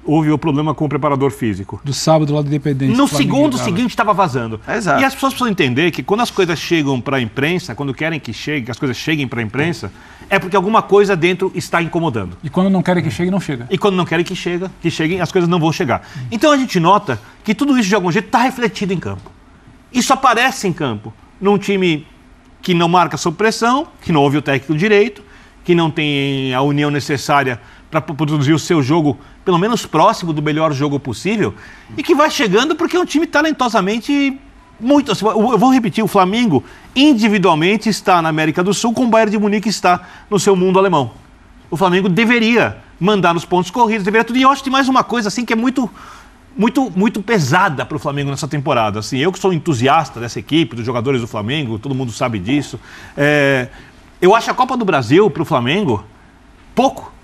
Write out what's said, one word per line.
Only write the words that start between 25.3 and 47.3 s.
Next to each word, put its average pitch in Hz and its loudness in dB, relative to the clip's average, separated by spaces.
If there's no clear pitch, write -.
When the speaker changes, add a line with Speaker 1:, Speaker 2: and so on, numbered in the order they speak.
Speaker 1:
que 175 2
não 165 2
tem 139 -2
a 127 0
união 147 0
necessária 143 0
pra 156 0
p-, 165 -10
produzir 147 0
o 156 2
seu 165 0
jogo, 147 0
pelo 180 0
menos 208 -2
próximo 175 0
do 151 -4
melhor 151 0
jogo 139 -2
possível, 139 -4
e 311 -4
que 330 2
vai 294 4
chegando 262 0
porque - -2
é 359 2
um 349 0
time 320 0
talentosamente 269 0
muito, 269 2
assim, 190 -2
eu, 214 2
eu 214 2
vou 247 4
repetir, 220 2
o 196 0
Flamengo 190 2
individualmente 208 2
está 185 2
na 165 0
América 160 0
do 196 2
Sul, 233 -2
como 247 0
o 226 2
Bayern 220 2
de 220 0
Munique 208 0
está - 0
no 208 2
seu 196 4
mundo 185 2
alemão. 165 2
O 175 -6
Flamengo 185 2
deveria 220 2
mandar 185 2
nos 165 -4
pontos 180 0
corridos, 226 2
deveria 214 2
tudo. 240 -2
E 262 4
eu 269 6
acho 277 0
que - -10
tem 262 -4
mais 262 2
uma 262 2
coisa, 226 -2
assim, 240 -4
que 240 -2
é - 0
muito, 247 0
muito, 226 0
muito 208 0
pesada 170 0